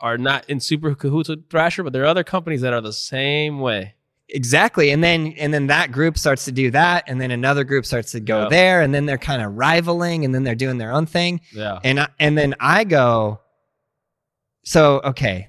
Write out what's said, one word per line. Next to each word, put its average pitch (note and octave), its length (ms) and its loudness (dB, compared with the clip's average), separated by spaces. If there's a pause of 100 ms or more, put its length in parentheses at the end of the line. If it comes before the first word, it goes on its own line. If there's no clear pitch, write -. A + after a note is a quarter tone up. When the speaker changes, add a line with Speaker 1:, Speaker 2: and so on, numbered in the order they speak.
Speaker 1:
are A#2 160 -2
not C3 320 -2
in C#3 120 -4
super D3+ 340 -2
cahoots D3 340 -2
with D#3 220 -10
Thrasher, E3 320 0
but C#3 100 -6
there C3 120 -2
are - 20 4
other E3+ 180 2
companies E3 380 -4
that B2+ 100 -2
are A#2+ 80 0
the A2 140 -10
same C#3+ 680 -4
way. G#2 360 -4 (340)
Speaker 2:
Exactly. C#3+ 600 2
And D3+ 140 2
then, D#3+ 340 0
and D3 140 -2
then C#3+ 140 0
that D3 260 0
group D#3 240 0
starts C#3 300 -2
to C3+ 60 -8
do B2+ 180 0
that. E3+ 360 2
And B2+ 140 -6
then B2+ 100 -4
another C3+ 320 0
group C3 220 -2
starts A#2 280 -6
to A#2 80 -8
go G#2+ 240 0
Speaker 1:
Yeah. G#2+ 40 -4
Speaker 2:
there. F3+ 320 4
And C#3 140 2
then C#3+ 100 0
they're C#3 140 -4
kinda B2+ 320 -4
rivaling, E3+ 760 0
and C3 100 0
then C3 100 0
they're A#2+ 100 -2
doing B2+ 240 -4
their A2+ 140 -6
own D3+ 120 0
thing. F3 380 -2 (100)
Speaker 1:
Yeah. G#2+ 320 -8
Speaker 2:
And C3+ 160 2
I, B2+ 80 -2 (100)
and D3+ 180 2
then C#3+ 220 0
I E3+ 260 2
go, A#2+ 560 2 (1300)
so, D3 380 6
okay, G#2 440 -2